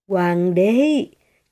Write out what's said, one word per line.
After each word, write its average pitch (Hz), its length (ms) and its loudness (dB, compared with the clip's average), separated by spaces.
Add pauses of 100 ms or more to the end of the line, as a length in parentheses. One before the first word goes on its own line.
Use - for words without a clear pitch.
"Hoàng 175 480 -2
đế, 240 500 0 (460)